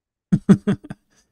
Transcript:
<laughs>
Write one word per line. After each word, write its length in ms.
<laughs> 460